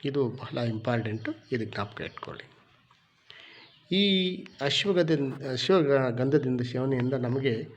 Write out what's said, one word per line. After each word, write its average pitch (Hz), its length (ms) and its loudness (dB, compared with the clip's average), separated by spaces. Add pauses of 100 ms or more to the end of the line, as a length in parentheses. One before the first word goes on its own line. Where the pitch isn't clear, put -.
ಇದು 139 240 0
ಬಹಳ - 300 -8
ಇಂಪಾರ್ಟೆಂಟು, 110 760 -2 (200)
ಇದು 117 120 0
ಜ್ಞಾಪಕ 104 360 -8
ಇಟ್ಕೊಳ್ಳಿ. - 440 -12 (1500)
ಈ 190 380 4 (260)
ಅಶ್ವಗಂಧ-, 143 840 0
ಅಶ್ವಗ-, 135 720 4
ಗಂಧದಿಂದ 131 440 2
ಸೇವನೆಯಿಂದ 127 540 0
ನಮಗೆ 123 520 0 (100)